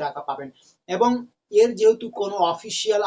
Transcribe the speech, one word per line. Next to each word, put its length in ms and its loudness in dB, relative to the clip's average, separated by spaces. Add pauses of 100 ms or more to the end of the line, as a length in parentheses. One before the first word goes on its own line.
টাকা 240 -8
পাবেন। 200 -8 (400)
এবং 220 2 (500)
এর 180 6
যেহেতু 280 4 (140)
কোনো 160 -6 (160)
অফিসিয়াল 540 -2